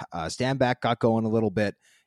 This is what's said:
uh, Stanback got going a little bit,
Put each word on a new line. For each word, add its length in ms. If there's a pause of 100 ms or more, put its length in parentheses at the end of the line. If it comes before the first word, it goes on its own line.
(120)
uh, 140
Stanback 560
got 180
going 240
a 60
little 220
bit, 240 (320)